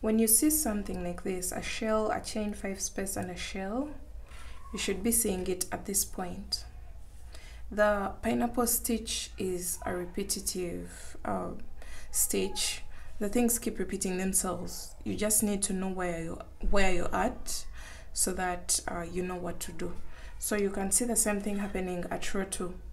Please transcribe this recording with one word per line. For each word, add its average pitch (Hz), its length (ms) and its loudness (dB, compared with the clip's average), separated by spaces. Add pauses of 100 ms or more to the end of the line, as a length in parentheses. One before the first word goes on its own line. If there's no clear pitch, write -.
When 220 200 4
you 226 80 8
see 302 220 8
something 202 520 0
like 175 220 -4
this, 185 260 -2
a - 100 -2
shell, 220 520 2
a - 80 0
chain 208 340 -2
five 196 260 -4
space, - 360 -2
and 185 160 -4
a 175 40 -8
shell, 208 520 -2 (840)
you 208 60 -4
should 190 240 0
be 233 80 4
seeing 190 380 2
it 185 240 -2
at 185 140 -6
this 202 180 0
point. 185 600 -6 (1080)
The 202 400 4 (100)
pineapple 240 460 2
stitch - 680 -2
is 180 460 -2
a - 80 -2
repetitive, 180 1300 -4
uh, 90 240 0 (640)
stitch. - 720 0 (360)
The 208 100 0
things 233 300 4
keep 214 220 -2
repeating 185 380 0
themselves. 185 840 -2
You 196 140 -2
just 208 260 4
need 202 220 2
to - 80 0
know 190 160 0
where 180 340 -2
you, 165 160 -6 (320)
where 196 220 10
you're - 200 6
at - 520 0 (480)
so - 220 2
that, 180 520 0
uh, 180 160 -2
you 175 220 -2
know 180 100 -2
what 175 240 -4
to - 140 -4
do. 175 200 -2 (460)
So - 160 0
you 202 160 4
can 196 220 0
see 240 140 4
the 233 100 2
same 208 240 2
thing 202 180 -2
happening 185 500 -2
at - 260 0
row 196 100 2
two. 185 280 -4 (200)